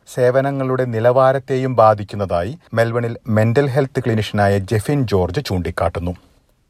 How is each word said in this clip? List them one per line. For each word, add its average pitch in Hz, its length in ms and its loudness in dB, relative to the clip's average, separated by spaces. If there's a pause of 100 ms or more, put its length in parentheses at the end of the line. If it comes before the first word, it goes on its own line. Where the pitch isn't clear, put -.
(140)
സേവനങ്ങളുടെ 131 720 0
നിലവാരത്തെയും 131 880 2
ബാധിക്കുന്നതായി 104 840 0 (160)
മെൽബണിൽ 117 440 -2 (100)
മെന്റൽ 113 380 2
ഹെൽത്ത് 135 340 -2
ക്ലിനിഷ്യനായ 104 580 0
ജെഫിൻ 113 500 -2
ജോർജ് 92 380 0
ചൂണ്ടിക്കാട്ടുന്നു. 87 680 -4 (580)